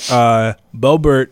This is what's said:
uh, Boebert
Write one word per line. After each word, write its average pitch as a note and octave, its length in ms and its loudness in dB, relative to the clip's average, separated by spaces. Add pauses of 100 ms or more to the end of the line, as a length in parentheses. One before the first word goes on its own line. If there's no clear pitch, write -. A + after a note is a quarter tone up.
(120)
uh, A2+ 420 0 (220)
Boebert C3+ 560 0